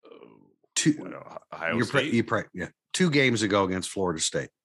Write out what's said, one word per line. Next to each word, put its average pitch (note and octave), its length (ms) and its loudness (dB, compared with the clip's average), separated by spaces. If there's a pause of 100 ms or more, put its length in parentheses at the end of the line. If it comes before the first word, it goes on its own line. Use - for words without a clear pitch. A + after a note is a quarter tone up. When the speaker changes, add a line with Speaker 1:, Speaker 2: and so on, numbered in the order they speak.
Speaker 1:
Oh, - 40 -20 (640)
Speaker 2:
Two, - 180 2
Speaker 1:
what, - 200 -8 (400)
Ohio E2 240 -4
Speaker 2:
you're A#2+ 80 0
pre-, C3+ 160 0
Speaker 1:
State? C#3+ 120 -2
Speaker 2:
you A#2 100 4
pre-, G#2+ 200 -2 (100)
yeah, F2 140 -8 (260)
two F3+ 160 4
games C3 320 4
ago G2+ 220 4
against F#2 260 -2
Florida F2+ 300 -2
State. - 300 -2 (160)